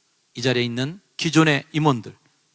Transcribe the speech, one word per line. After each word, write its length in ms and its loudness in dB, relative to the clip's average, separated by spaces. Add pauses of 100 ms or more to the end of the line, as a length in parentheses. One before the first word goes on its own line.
(340)
이 80 -12
자리에 220 0
있는 360 -6 (160)
기존의 560 2
임원들, 440 0 (380)